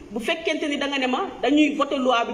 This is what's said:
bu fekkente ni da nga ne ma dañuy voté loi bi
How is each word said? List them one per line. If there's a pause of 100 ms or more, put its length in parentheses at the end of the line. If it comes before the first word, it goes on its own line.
(120)
bu
fekkente
ni
da
nga
ne
ma (160)
dañuy
voté
loi
bi